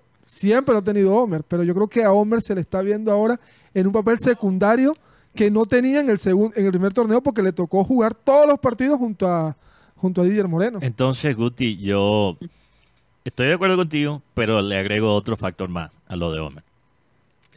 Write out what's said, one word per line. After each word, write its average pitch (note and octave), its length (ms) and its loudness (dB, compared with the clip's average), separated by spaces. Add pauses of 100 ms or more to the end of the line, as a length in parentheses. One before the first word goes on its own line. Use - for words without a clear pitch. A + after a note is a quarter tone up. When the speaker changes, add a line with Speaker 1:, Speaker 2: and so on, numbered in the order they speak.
(240)
Speaker 1:
siempre B3+ 480 0
lo G#3+ 80 4
ha G3 60 -4
tenido G3+ 280 2
Homer, G3+ 300 0
pero F3 200 -2
yo F3 100 0
creo G3+ 160 0
que A#3 160 0
a G3 80 4
Homer G#3 260 2
se G#3+ 160 -4
le F3+ 60 -4
está F#3+ 200 -4
viendo G#3+ 300 -2
ahora A3 260 2 (360)
en F#3+ 140 2
un G3 40 0
papel A3 280 0
secundario A#3 760 2 (400)
que G#3 160 2
no A3 140 2
tenía B3+ 340 2
en C#4 100 0
el G#3 80 2
segun-, G3+ 380 0
en G#3 100 0
el G3 60 0
primer F#3 220 0
torneo, A3+ 280 0
porque A#3+ 220 -2
le F#3 80 0
tocó F3+ 320 -2
jugar A3+ 320 0
todos C#4+ 320 4
los C#4+ 120 4
partidos C4 400 0
junto G#3+ 280 -4
a, D#3+ 300 -2 (400)
junto F#3 240 -2
a - 20 2
Didier G3 240 0
Moreno. F#3+ 340 -2
Speaker 2:
Entonces, C3 540 -2
Guti, A#2 400 -4
yo G2+ 640 0 (880)
estoy B2+ 220 -4
de D#3 60 2
acuerdo F#3 240 0
contigo, D3+ 440 -2 (120)
pero A2 280 0
le G2 160 -2
agrego G#2 380 0
otro G#2 220 -2
factor F#2 320 -8
más E2 220 -10 (160)
a F#2 100 -10
lo E2+ 160 -4
de D#2 80 -6
Homer. D2 220 -14 (920)